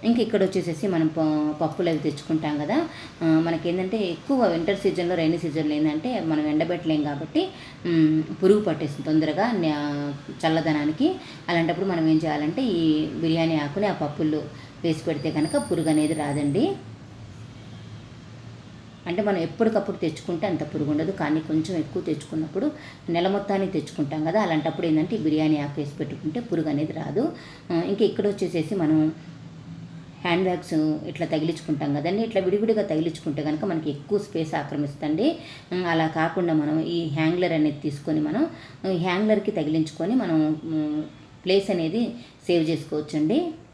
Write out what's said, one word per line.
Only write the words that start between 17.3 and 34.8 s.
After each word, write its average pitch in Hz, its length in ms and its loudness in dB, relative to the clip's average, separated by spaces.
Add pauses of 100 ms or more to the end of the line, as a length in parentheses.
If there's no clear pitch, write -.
అంటే 175 140 0
మనం 202 160 2
ఎప్పటికప్పుడు 196 600 0
తెచ్చుకుంటే 165 500 -2
అంత 151 280 -2
పురుగు 147 160 0
ఉండదు, 156 200 0
కానీ 156 280 0
కొంచెం 160 380 0
ఎక్కువ 156 240 -2
తెచ్చుకున్నప్పుడు 160 680 -2 (380)
నెల 175 180 2
మొత్తానికి 196 440 0
తెచ్చుకుంటాం 151 540 -2
కదా, 185 160 2
అలాంటప్పుడు 165 460 0
ఏంటంటే 156 280 2
ఈ - 40 -2
బిర్యానీ 156 380 2
ఆకు 143 200 -4
వేసి 143 140 -4
పెట్టుకుంటే 160 480 -6
పురుగు 165 300 -2
అనేది 147 240 -2
రాదు. 160 380 -2 (400)
ఆ, - 20 0
ఇంకా 190 320 2
ఇక్కడ 202 220 2
వచ్చేసేసి 175 480 -2
మనం 156 380 4 (1040)
హ్యాండ్ 180 260 2
బ్యాగ్స్ 180 300 0 (340)
ఇట్లా 165 180 -4
తగిలించుకుంటాం 156 680 0
కదండి, 180 280 0
ఇట్లా 208 180 0
విడివిడిగా 208 400 2
తగిలించుకుంటే 156 600 -2
కనుక 151 220 -2
మనకి 160 240 0
ఎక్కువ 170 300 -2
స్పేస్ 160 360 -4
ఆక్రమిస్తుంది. 151 840 -2 (340)